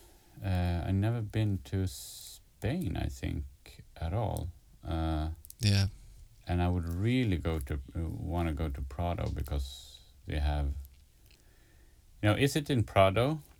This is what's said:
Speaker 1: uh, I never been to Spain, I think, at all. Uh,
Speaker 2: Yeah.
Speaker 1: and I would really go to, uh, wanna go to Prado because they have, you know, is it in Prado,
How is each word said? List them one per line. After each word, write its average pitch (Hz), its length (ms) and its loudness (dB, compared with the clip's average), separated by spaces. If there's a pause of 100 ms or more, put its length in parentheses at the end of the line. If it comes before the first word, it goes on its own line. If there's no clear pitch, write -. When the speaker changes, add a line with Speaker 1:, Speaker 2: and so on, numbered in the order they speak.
(460)
Speaker 1:
uh, 98 40 -2 (380)
I - 40 0
never 113 300 2
been 107 440 0
to 95 220 0
Spain, - 1120 -6
I - 60 -2
think, - 360 -4 (560)
at 82 140 -4
all. 95 360 -2 (380)
Uh, 80 420 0 (300)
Speaker 2:
Yeah. 101 280 6 (600)
Speaker 1:
and 87 140 2
I 87 80 4
would 87 180 0
really 104 500 2
go 80 220 0
to, 76 140 -6
uh, 71 260 -6 (100)
wanna 85 440 -2
go 78 160 0
to 71 120 -4
Prado 85 480 -2
because - 680 -4 (280)
they 73 140 -2
have, 73 280 2 (1500)
you 104 80 4
know, 104 60 6
is 139 200 4
it 160 140 0
in 123 140 4
Prado, 110 580 4 (180)